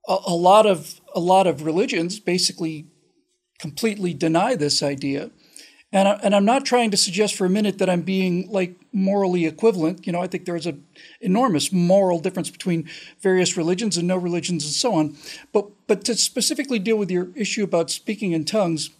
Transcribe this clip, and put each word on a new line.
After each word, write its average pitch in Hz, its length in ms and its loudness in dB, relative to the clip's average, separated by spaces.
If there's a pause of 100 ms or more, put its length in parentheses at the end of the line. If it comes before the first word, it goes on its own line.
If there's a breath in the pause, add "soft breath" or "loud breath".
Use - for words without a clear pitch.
a, 190 80 0 (100)
a 180 80 0
lot 185 320 6
of, 180 340 -2 (140)
a 190 60 -2
lot 185 260 4
of 151 180 -2
religions 170 540 -2
basically 165 680 -4 (760)
completely 190 520 -4
deny 175 440 0
this 147 260 0
idea. 139 480 -4 (640 loud breath)
And 196 140 4
I, 202 40 2 (100)
and 202 120 2
I'm 196 120 4
not 269 180 2
trying 247 280 2
to 202 40 -2
suggest 202 380 0
for 196 100 -2
a 180 60 2
minute 202 280 0
that 185 120 2
I'm 175 100 2
being, 180 500 -2
like, 185 240 -2 (180)
morally 190 520 2
equivalent. 170 640 0
You 185 80 -4
know, 175 80 -2
I 185 40 -4
think 180 200 -8
there 175 100 -4
is 165 100 -6
an 156 180 -8 (360 loud breath)
enormous 202 500 2
moral 180 480 4
difference 175 300 -4
between 165 400 -4 (320 loud breath)
various 185 380 2
religions 180 400 -2
and 175 100 0
no 185 80 0
religions 175 480 -2
and 147 80 -6
so 233 220 0
on. 156 220 0 (360 loud breath)
But, 202 140 0 (200)
but 208 200 0
to 240 80 0
specifically 269 640 -2
deal 214 180 2
with 202 140 -2
your 180 260 -2
issue 220 260 -4
about 170 280 0
speaking 208 420 -4
in 160 140 -2
tongues 170 420 0 (120)